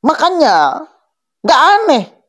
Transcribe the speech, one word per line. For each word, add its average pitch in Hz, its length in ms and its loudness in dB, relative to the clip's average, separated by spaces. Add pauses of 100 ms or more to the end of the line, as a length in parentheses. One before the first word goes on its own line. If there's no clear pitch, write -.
Makanya, 294 800 -2 (560)
nggak - 220 0 (180)
aneh 311 240 0 (260)